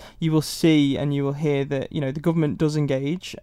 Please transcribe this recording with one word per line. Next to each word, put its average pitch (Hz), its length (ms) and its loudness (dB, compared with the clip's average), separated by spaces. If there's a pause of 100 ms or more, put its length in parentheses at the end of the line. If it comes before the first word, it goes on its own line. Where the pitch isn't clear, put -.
(180)
you 160 140 0
will 156 80 4
see 147 560 2
and 143 180 -2
you 139 80 0
will 139 120 -2
hear 143 320 0
that, 139 260 -6
you 156 80 -2
know, 135 100 -2
the 151 100 -6
government 160 360 0
does 151 180 0
engage, 143 680 -2